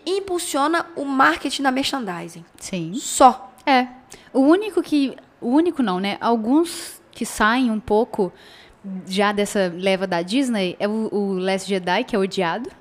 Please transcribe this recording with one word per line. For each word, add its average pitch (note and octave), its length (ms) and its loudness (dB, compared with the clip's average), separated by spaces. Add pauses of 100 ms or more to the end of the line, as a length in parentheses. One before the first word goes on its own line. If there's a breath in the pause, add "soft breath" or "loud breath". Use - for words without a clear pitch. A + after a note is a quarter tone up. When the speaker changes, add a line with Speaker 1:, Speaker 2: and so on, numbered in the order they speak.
Speaker 1:
impulsiona F4 800 -2 (100)
o C#4 80 -6
marketing C#4 580 0
da C#4 80 2
merchandising. F3+ 760 -6 (140)
Speaker 2:
Sim. F3 360 -6
Speaker 1:
Só. - 580 4 (140)
Speaker 2:
É. B3+ 200 4 (460 loud breath)
O C4+ 80 2
único F4+ 420 4
que, C#4+ 320 0 (260)
o - 100 -4
único D#4+ 320 2
não, F#3 180 0
né? G3+ 200 -2
Alguns A#3+ 920 0
que - 160 -8
saem A#3 440 2
um G#3+ 100 -2
pouco G#3+ 520 0 (760 loud breath)
já G3+ 260 0
dessa G3 440 0
leva F#3+ 300 -2
da F3 160 -2
Disney G#3 560 -2
é G#3 100 -2
o, A3 240 -2
o G3 260 0
Last F#3+ 300 -2
Jedi, F#3+ 360 0
que A#3+ 120 -4
é - 20 2
odiado. F#3+ 520 -2 (100)